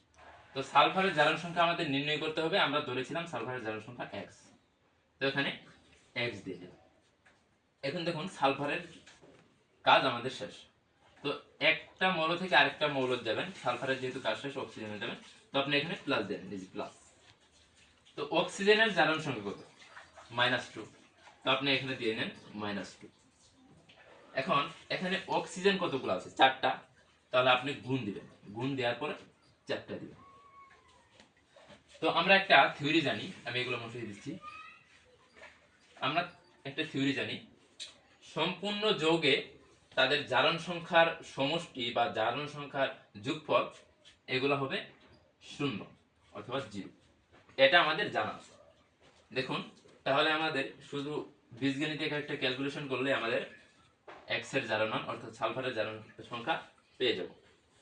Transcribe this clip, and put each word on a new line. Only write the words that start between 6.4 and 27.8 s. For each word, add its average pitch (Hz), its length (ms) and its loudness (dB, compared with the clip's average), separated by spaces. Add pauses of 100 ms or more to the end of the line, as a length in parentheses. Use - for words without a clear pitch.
দিয়ে 87 160 -8
দিলাম। - 180 -18 (1080)
এখন 175 200 -4
দেখুন, 170 180 -4 (120)
সালফারের 160 440 0 (1040)
কাজ 131 140 10 (100)
আমাদের 123 280 -4
শেষ। - 160 -10 (680)
তো 143 60 -4 (420)
একটা - 360 0 (100)
মৌল 160 140 2 (100)
থেকে 175 200 2
আরেকটা 139 240 2 (100)
মৌল 127 160 0 (160)
যাবেন, 123 200 -2 (140)
সালফারের 131 400 -2
যেহেতু 127 240 -6
কাজ 120 180 0
শেষ, 139 100 -6 (100)
অক্সিজেনে 107 400 -10
যাবেন, - 140 -6 (320)
তো - 120 -6
আপনি 143 180 0
এখানে 175 160 -6 (100)
প্লাস 123 240 0
দেন, - 120 -6 (140)
এই 95 80 -8
যে 92 120 -16
প্লাস। - 180 -8 (1200)
তো 180 80 -6 (180)
অক্সিজেনের 208 560 4
জারণ 156 280 4
সংখ্যা 110 220 -6
কত? 98 120 -8 (800)
মাইনাস 123 360 2
টু। 110 80 -10 (640)
তো - 120 -2
আপনি 135 200 -2
এখানে 131 260 -2
দিয়ে 110 160 0
নেন 101 120 -4 (320)
মাইনাস 101 280 -6 (100)
টু। - 80 -20 (1300)
এখন 165 200 2 (340)
এখানে 185 200 -2 (220)
অক্সিজেন 185 460 2
কতগুলো 135 340 -2
আছে? - 120 -10 (100)
চারটা। - 320 4 (600)
তাহলে 127 260 6
আপনি 135 140 -4 (140)